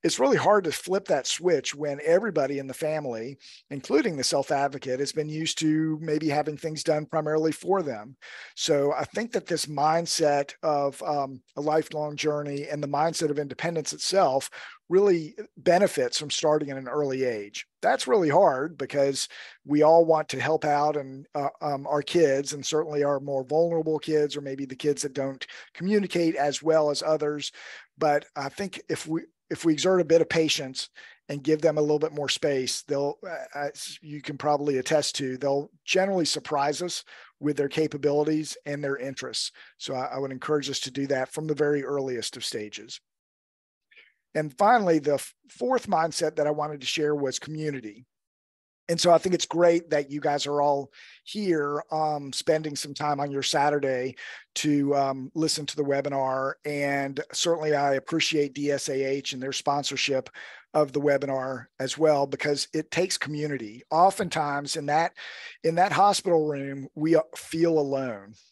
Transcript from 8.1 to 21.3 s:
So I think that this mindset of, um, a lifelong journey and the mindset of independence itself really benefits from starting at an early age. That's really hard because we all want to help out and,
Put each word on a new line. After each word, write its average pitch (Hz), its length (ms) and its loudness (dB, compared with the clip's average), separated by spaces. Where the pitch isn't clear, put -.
So 143 380 2
I 131 120 -2
think 226 280 -6
that 196 140 -2
this 160 180 -2
mindset 151 880 2
of, 143 420 0
um, 135 380 -4
a 147 60 -6
lifelong 151 540 0
journey 147 520 -2
and 147 140 -4
the 143 60 -4
mindset 156 420 0
of 143 80 -2
independence 151 560 -4
itself 151 560 2
really 175 440 4
benefits 170 600 2
from 147 100 -6
starting 151 420 0
at 135 60 -8
an 131 100 -10
early 131 380 -2
age. 107 420 -6
That's 254 260 2
really 214 220 4
hard 151 480 4
because 139 500 0
we 147 160 2
all 165 240 8
want 156 240 2
to 135 120 -6
help 151 260 0
out 147 320 2
and, 135 360 -10